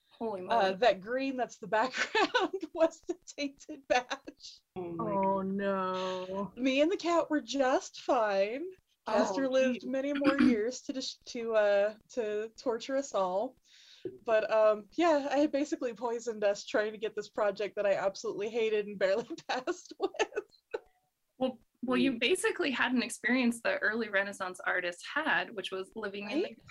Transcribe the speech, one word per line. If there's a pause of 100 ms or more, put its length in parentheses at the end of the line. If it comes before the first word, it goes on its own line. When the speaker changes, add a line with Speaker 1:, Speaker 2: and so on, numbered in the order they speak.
Speaker 1:
Holy
Speaker 2:
Uh,
Speaker 1:
moly.
Speaker 2:
that
green
that's
the
<laughs> (720)
background (200)
was
the (220)
tainted
batch. (160)
Speaker 3:
Oh
my
Speaker 4:
Oh,
Speaker 3:
God.
Speaker 4:
no.
Speaker 2:
Me
and
the
cat
were
just
fine. (420)
Castor
Speaker 1:
Oh,
Speaker 2:
lived
Speaker 1:
geez.
Speaker 2:
many
more
Speaker 1:
<clears throat>
Speaker 2:
years
to
dis-, (120)
to,
uh, (220)
to (120)
torture
us
all. (680)
But,
um,
yeah,
I
had
basically
poisoned
us
trying
to
get
this
project
that
I
absolutely
hated
and
barely
<laughs>
passed
with. (1300)
Speaker 1:
Well, (240)
well,
you
Speaker 3:
Mm.
Speaker 1:
basically
had
an
experience
the
early
Renaissance
artists (100)
had,
which
was
living
in
the
Speaker 2:
Right? (140)